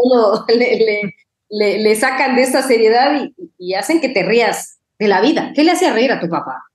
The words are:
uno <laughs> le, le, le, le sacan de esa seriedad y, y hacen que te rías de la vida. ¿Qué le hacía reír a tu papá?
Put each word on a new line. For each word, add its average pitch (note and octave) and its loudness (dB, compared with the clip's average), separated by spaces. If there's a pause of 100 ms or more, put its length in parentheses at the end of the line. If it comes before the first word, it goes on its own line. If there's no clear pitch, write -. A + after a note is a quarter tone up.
uno A3+ 2
<laughs> - -14
le, A3+ 4
le, A3 0 (360)
le, G#3 -2
le G#3+ 4
sacan C4 -2
de B3 2
esa C4 0
seriedad A#3+ 2
y, - -12 (240)
y F3+ -8
hacen D#4 -2
que B3+ -2
te A3 -2
rías A3 -2 (200)
de G#3 -2
la G3 2
vida. C4 0
¿Qué D4 2
le F4 4
hacía E4+ 0
reír A#3+ 0
a F3+ -4
tu E3+ -6
papá? C#3 -8 (120)